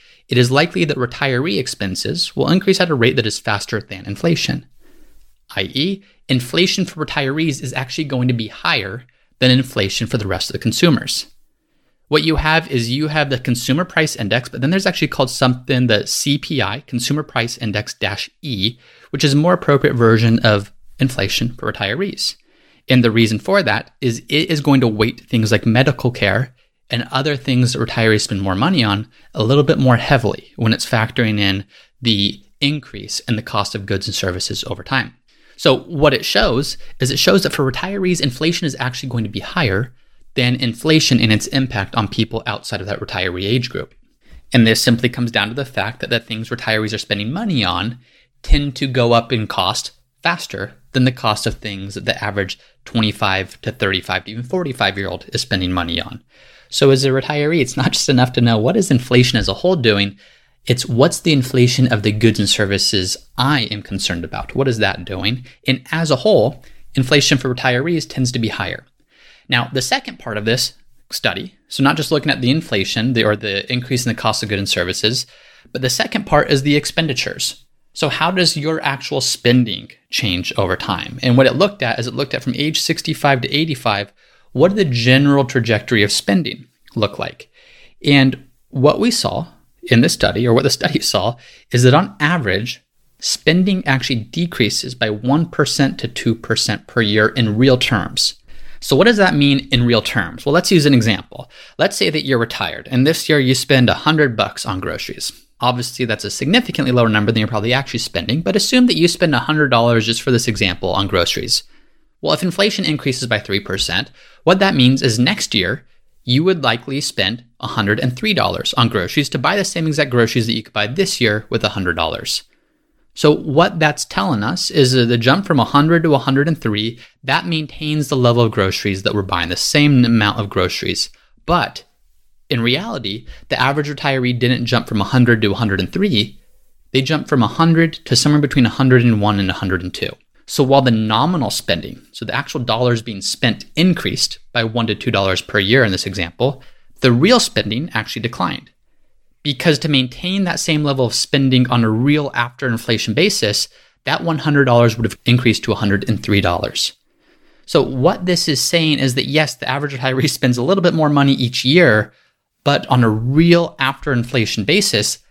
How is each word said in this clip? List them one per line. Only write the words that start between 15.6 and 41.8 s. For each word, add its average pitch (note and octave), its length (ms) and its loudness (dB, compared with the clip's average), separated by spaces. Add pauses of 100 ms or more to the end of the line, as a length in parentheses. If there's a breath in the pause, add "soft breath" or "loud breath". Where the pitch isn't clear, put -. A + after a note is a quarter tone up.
the G#2+ 200 2
C - 300 -2
P D3+ 240 -4
I, G#2 200 -2
Consumer C#3+ 420 -4
Price A#2 340 -4
Index G#2 380 -6
dash - 340 -6 (140)
E, A2+ 340 -4 (340 soft breath)
which C#3+ 140 -2
is C#3+ 80 4
a C#3 40 4
more E3+ 180 4
appropriate C#3+ 400 2
version A2+ 460 4
of G#2 320 2 (260)
inflation A#2+ 560 -2
for - 180 -6
retirees. B2+ 640 -4 (520 soft breath)
And B2+ 140 6
the A#2 80 4
reason A2 280 2
for G3 240 0
that A2 300 -2 (100)
is A#2 160 -2 (100)
it D#3+ 220 0
is D#3 100 0
going C#3 220 4
to B2 60 2
weight A2 340 0
things A2 280 0
like G#2+ 140 2
medical B2 460 2
care G#2 440 -2 (360)
and A#2+ 200 -4
other C#3 240 0
things B2 380 0
that C3+ 60 -6
retirees A2+ 420 2
spend G2 220 -4
more G2 120 0
money C3+ 300 2
on G#2 240 -2 (240 soft breath)
a - 100 -4
little C3+ 220 4
bit D3 140 2
more B2+ 180 4
heavily - 600 -2
when A2 180 0
it's - 100 -4
factoring A2 560 0
in G2 240 0 (380 soft breath)
the G2+ 400 0 (180)
increase C#3 600 -6
in A2+ 160 -4
the G#2+ 60 -6
cost - 320 -4
of G2 120 -8
goods G2 200 -4
and A2 80 -6
services F#2 500 -6
over - 180 -10
time. - 320 -4 (420 soft breath)
So C3 280 2
what D3 280 2
it - 140 -4
shows D3+ 500 0 (240 soft breath)
is C3 100 0
it C#3 80 -2
shows F#3+ 260 4
that D#3+ 100 -2
for C3+ 160 0
retirees, F#3 500 -2
inflation D#3 460 -2
is C3 120 -6
actually B2+ 300 -6
going A#2 160 -4
to G2+ 60 -6
be G2+ 100 -8
higher A2+ 540 -2 (400)
than B2 220 0
inflation B2+ 640 2
in A2+ 100 0
its G#2+ 180 0
impact B2+ 460 -4